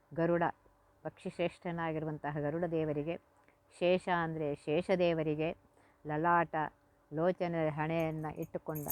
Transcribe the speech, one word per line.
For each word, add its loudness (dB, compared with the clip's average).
ಗರುಡ, 2
ಪಕ್ಷಿಶ್ರೇಷ್ಠನಾಗಿರುವಂತಹ -6
ಗರುಡ 0
ದೇವರಿಗೆ, -2
ಶೇಷ 2
ಅಂದ್ರೆ -2
ಶೇಷದೇವರಿಗೆ, 2
ಲಲಾಟ, 2
ಲೋಚನ 0
ಹಣೆಯನ್ನ -2
ಇಟ್ಟುಕೊಂಡ, -6